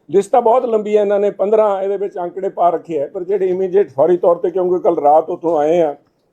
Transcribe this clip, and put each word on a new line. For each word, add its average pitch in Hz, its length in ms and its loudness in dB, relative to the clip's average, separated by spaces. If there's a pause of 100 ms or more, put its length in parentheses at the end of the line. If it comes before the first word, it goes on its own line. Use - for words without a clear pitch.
ਲਿਸਟ 196 220 0
ਤਾਂ 254 100 4
ਬਹੁਤ 240 240 2
ਲੰਬੀ 214 320 0
ਹੈ, 208 40 4
ਇਹਨਾਂ 202 180 0
ਨੇ 202 120 0
ਪੰਦਰਾਂ 202 500 0
ਇਹਦੇ 196 160 -4
ਵਿੱਚ 196 200 -8
ਅੰਕੜੇ 180 320 -6
ਪਾ 175 200 0
ਰੱਖੇ 165 300 -4
ਹੈ, 143 80 -4
ਪਰ 185 160 -10
ਜਿਹੜੇ 190 220 -2
ਇਮੀਡੀਏਟ 185 460 0
ਫੌਰੀ 165 260 2
ਤੌਰ 175 180 2
'ਤੇ, 175 160 -4
ਕਿਉਂਕਿ 180 280 0
ਕੱਲ੍ਹ 165 220 -2
ਰਾਤ 156 280 4
ਉੱਥੋਂ 170 280 -4
ਆਏ 156 240 2
ਆ, 147 120 0 (400)